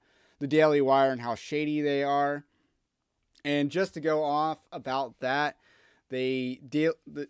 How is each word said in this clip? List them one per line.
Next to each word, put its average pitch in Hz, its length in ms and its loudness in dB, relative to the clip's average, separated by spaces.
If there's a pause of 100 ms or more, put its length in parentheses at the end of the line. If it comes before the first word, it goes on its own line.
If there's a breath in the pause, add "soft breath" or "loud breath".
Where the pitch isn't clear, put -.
(380 soft breath)
the 143 80 -6
Daily 151 340 6
Wire 135 300 6
and 127 100 -4
how 120 140 -4
shady 151 460 -4
they 143 240 0
are. 143 400 0 (1000)
And 143 240 0
just 180 260 -2
to 165 60 -10
go 156 220 0
off 151 480 -2
about 131 480 -6
that, 139 380 -2 (540 soft breath)
they 131 560 -4
deal, 151 280 0 (120)
the, 143 240 -12